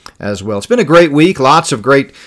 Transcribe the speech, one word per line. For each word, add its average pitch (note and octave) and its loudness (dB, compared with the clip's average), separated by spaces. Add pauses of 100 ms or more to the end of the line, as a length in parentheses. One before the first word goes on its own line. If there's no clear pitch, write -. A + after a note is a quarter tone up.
(180)
as G2+ -10
well. G2+ -6
It's G2+ -10
been B3 -2
a G3+ 0
great D#3+ 4
week, E3 0
lots C#3+ 0
of A#2 -4
great C3+ 0 (140)